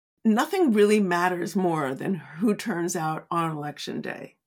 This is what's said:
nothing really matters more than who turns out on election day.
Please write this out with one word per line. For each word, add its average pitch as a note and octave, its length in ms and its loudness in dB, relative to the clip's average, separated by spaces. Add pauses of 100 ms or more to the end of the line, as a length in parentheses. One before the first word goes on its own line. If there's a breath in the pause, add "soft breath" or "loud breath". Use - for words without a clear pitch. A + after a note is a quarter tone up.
(260)
nothing B3+ 480 2
really G#3 260 6
matters F3 560 0
more D#3+ 380 0
than F3+ 220 -2
who D#3+ 380 -2
turns F3 420 -4
out D#3 360 -4
on E3 200 -2
election D3 500 -8
day. - 340 -12 (120)